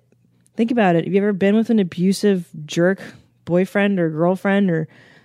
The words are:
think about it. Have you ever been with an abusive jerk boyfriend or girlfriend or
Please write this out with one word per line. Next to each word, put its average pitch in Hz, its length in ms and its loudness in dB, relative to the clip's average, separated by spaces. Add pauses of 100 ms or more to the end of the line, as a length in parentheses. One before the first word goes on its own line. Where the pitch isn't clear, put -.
(560)
think 226 140 -2
about 208 260 2
it. 165 100 0
Have 165 80 -2
you 196 80 2
ever 208 120 0
been 196 220 2
with 226 160 0
an 226 80 4
abusive 185 680 0 (180)
jerk 175 360 0 (440)
boyfriend 196 540 0
or 165 100 0
girlfriend 185 600 0
or 160 180 -2 (380)